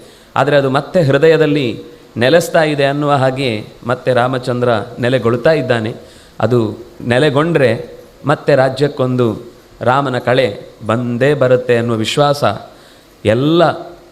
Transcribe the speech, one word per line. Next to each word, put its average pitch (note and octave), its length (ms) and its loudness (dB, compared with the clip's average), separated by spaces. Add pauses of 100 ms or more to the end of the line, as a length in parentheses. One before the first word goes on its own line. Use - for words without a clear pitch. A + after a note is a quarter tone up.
(360)
ಆದರೆ C#3+ 220 2
ಅದು C#3 120 2
ಮತ್ತೆ D3 320 0
ಹೃದಯದಲ್ಲಿ D3 800 2 (340)
ನೆಲೆಸ್ತಾ E3 460 0
ಇದೆ D3 220 0
ಅನ್ನುವ C#3+ 260 0
ಹಾಗೆ C3 540 -2 (220)
ಮತ್ತೆ B2+ 260 -2
ರಾಮಚಂದ್ರ B2 560 -2 (300)
ನೆಲೆಗೊಳ್ತಾ B2 520 0
ಇದ್ದಾನೆ. A#2+ 420 0 (460)
ಅದು A2+ 380 0 (300)
ನೆಲೆಗೊಂಡ್ರೆ C#3 920 0 (260)
ಮತ್ತೆ D3 300 0
ರಾಜ್ಯಕ್ಕೊಂದು B2+ 840 0 (400)
ರಾಮನ B2+ 380 0
ಕಳೆ A#2+ 420 0 (240)
ಬಂದೇ A#2+ 480 0
ಬರುತ್ತೆ B2+ 440 2
ಅನ್ನುವ A#2 180 0
ವಿಶ್ವಾಸ C#3 480 0 (840)
ಎಲ್ಲ C#3+ 460 2 (400)